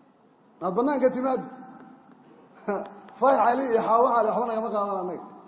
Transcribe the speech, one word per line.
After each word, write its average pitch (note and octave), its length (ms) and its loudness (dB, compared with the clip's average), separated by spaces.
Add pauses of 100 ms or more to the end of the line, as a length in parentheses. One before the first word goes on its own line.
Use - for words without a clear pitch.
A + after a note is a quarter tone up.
(600)
Maad F3+ 140 -2
bannaanka B3+ 340 2
timaad. B3+ 320 -2 (1300)
<laughs> G#3+ 40 -2 (440)
Fay C4+ 220 4
Cali A#3+ 280 2
iyo A3+ 160 2
Xaawo A#3 260 4
Cali A#3 220 2
waxba G#3 180 -2
nagama A3 220 -4
qaadan G3+ 280 -2
annaga. F3+ 260 -8 (240)